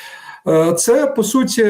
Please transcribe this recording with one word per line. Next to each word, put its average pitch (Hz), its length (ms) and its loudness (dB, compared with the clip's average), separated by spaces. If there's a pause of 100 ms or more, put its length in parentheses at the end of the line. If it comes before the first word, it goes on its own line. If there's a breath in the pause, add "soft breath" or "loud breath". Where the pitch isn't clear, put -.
(480 loud breath)
Е, 160 240 2
це, 247 340 2
по 226 160 -2
суті, 240 480 0